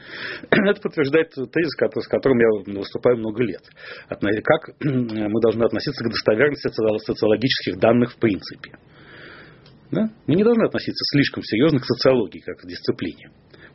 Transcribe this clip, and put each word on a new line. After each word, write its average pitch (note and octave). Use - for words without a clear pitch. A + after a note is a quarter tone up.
<clears throat> -
Это G3+
подтверждает D#3+
тезис, C#3+
кото-, A2+
с -
которым A#2+
я G#2
выступаю A#2+
много A2
лет. F#2+
Отно-, G#2+
как -
<clears throat> -
мы A2+
должны A2+
относиться G#2+
к A2+
достоверности C3
соци-, G#2+
социологических G#2+
данных A#2+
в -
принципе. -
Да? A3
Мы C3+
не G3
должны A3+
относиться -
слишком -
серьезно C3+
к -
социологии A#2
как F2
к -
дисциплине. -